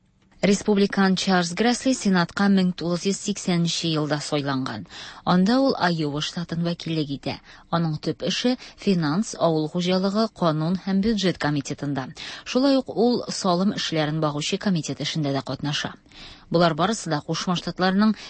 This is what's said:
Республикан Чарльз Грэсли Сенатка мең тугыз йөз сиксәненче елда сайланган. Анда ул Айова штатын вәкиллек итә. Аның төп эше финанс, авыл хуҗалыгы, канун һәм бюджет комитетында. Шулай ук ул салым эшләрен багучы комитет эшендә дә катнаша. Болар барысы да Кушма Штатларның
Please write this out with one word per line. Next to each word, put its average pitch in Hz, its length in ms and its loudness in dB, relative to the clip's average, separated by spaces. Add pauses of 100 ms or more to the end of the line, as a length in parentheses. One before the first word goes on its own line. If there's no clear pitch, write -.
(420)
Республикан 196 760 2
Чарльз 180 400 0
Грэсли 240 400 2
Сенатка 190 560 0
мең 185 260 4
тугыз 170 300 -2
йөз 196 160 0
сиксәненче 170 720 0
елда 147 240 0
сайланган. 135 680 -4 (380)
Анда 185 400 4
ул 269 160 2
Айова 156 420 -2
штатын 170 460 -6
вәкиллек 165 480 -4
итә. 127 240 -8 (320)
Аның 165 260 0
төп - 300 -4
эше 247 300 0 (200)
финанс, 175 640 0
авыл 156 320 2
хуҗалыгы, 185 560 0 (100)
канун 160 480 2
һәм 196 160 2
бюджет 190 380 0
комитетында. 143 720 -4 (320)
Шулай 269 340 2
ук - 160 -2
ул 233 360 2
салым 190 440 2
эшләрен 156 480 -2
багучы 151 360 -2
комитет 160 440 -2
эшендә 143 320 -2
дә 135 80 0
катнаша. - 540 -4 (560)
Болар 165 260 4
барысы 185 320 -2
да 147 160 0
Кушма 170 320 -2
Штатларның 190 560 2 (160)